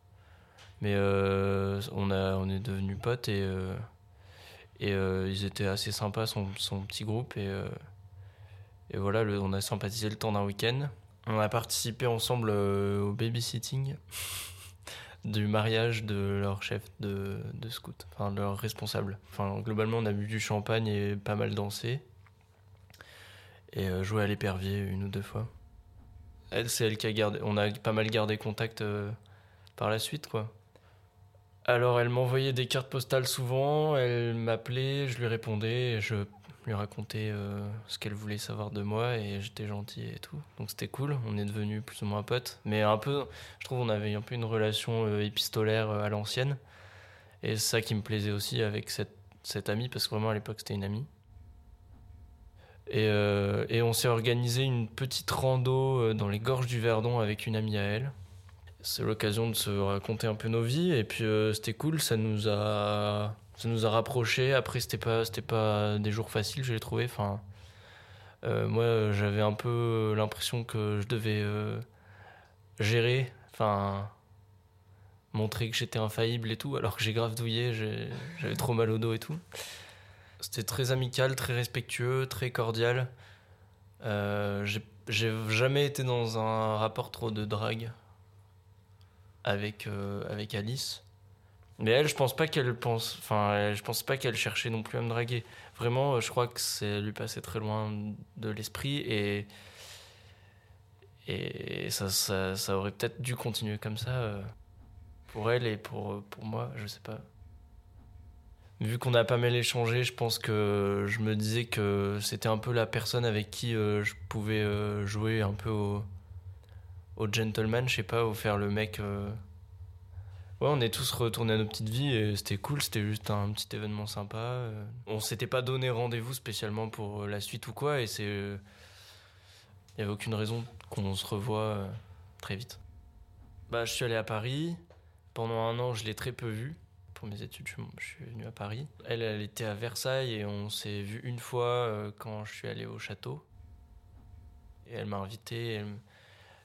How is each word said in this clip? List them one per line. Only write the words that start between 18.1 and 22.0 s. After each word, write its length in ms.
enfin, 180
leur 260
responsable. 600
Enfin, 320
globalement, 360
on 80
a 80
bu 140
du 120
champagne 480
et 280
pas 200
mal 200
dansé. 460